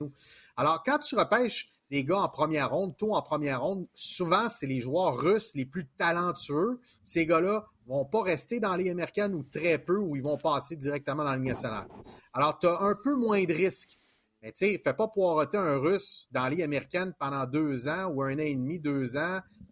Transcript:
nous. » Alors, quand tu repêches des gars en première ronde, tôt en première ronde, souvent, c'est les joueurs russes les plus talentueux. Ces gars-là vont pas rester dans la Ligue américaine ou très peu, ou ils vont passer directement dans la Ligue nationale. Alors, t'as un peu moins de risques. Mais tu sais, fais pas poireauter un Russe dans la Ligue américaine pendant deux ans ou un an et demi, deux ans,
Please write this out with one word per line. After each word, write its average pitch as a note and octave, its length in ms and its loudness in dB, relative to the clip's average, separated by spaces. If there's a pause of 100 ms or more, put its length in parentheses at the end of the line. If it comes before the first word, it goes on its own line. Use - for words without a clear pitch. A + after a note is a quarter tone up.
nous. » D3 120 -8 (440)
Alors, - 280 2
quand C#4+ 160 2
tu C4+ 160 -4
repêches G#3 520 2 (220)
des C#3 140 0
gars F3+ 160 2
en F3 80 2
première D3 420 0
ronde, F3 260 -2
tôt G#3+ 160 -2
en D3+ 100 2
première D3 400 -2
ronde, F#3 300 -4
souvent, F#3 560 0
c'est - 200 -2
les C3 120 0
joueurs C#3+ 360 0
russes F3+ 400 2
les C3 80 -2
plus E3 220 -6
talentueux. F3 920 0 (260)
Ces E3 220 0
gars-là F#3 400 2 (220)
vont C3+ 160 0
pas G#3+ 180 0
rester F#3 380 -2
dans G#3 100 0
la F3+ 60 0
Ligue F#3 140 0
américaine F3+ 440 -2
ou D3 80 -4
très D3+ 360 0
peu, F3 200 0
ou F3 160 -2
ils C3 80 -2
vont C#3+ 160 0
passer D#3 380 -2
directement C#3+ 480 -2
dans C#3 80 0
la C3 40 0
Ligue C3 120 0
nationale. A2 400 -4 (440)
Alors, D3 280 0
t'as F3 220 4
un G3+ 120 2
peu C#4 220 -2
moins G#3+ 260 2
de E3+ 100 0
risques. F#3 460 -2 (440)
Mais A2 100 -14
tu - 60 -14 (120)
sais, F3+ 80 -2
fais C3 160 0
pas E3 140 0
poireauter E3+ 500 2
un D#3 180 2
Russe F3 540 -2
dans B2+ 140 0
la C3 60 0
Ligue E3+ 120 0
américaine E3 560 -2
pendant C#3 280 -2
deux C#3 420 0
ans F#3 180 -2
ou C#3 160 -2
un C3+ 140 -2
an - 20 -2
et D3+ 160 -2
demi, C3+ 240 -2
deux C#3 400 -2
ans, F3+ 220 -2 (320)